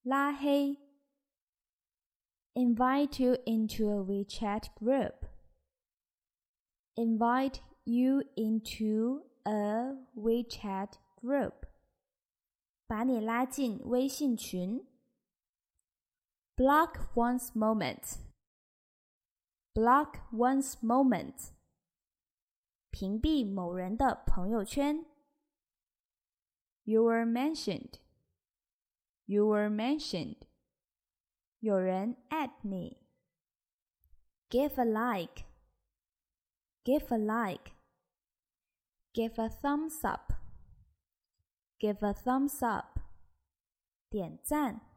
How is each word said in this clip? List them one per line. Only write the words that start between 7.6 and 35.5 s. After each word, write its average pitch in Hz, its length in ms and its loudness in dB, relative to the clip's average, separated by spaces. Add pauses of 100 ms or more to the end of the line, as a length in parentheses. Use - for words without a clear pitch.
you 254 400 4 (120)
into 220 840 0 (220)
a 214 520 -2 (200)
WeChat 220 760 -4 (280)
group. 254 460 -2 (1200)
把 220 160 -4
你 254 160 0
拉 233 260 0
进 254 400 -4
微 247 220 0
信 269 280 0
群。 190 520 -6 (1700)
Block 302 580 4
one's 247 400 0
moment. 214 640 -2 (1600)
Block 254 460 4 (100)
one's 262 500 2
moment. 247 680 2 (1400)
屏 202 320 -4
蔽 294 260 2
某 180 280 -4
人 185 200 -4
的 262 300 2
朋 185 240 6
友 220 160 0
圈。 294 400 0 (1800)
You 220 180 4
were 233 200 4
mentioned. 240 760 -2 (1300)
You 208 200 4
were 208 220 2
mentioned. 220 680 -2 (1200)
有 214 160 2
人 185 400 0 (140)
at 302 220 -4 (100)
你。 190 380 -10 (1500)
Give 269 320 0
a 240 60 2
like. 214 600 -2 (1400)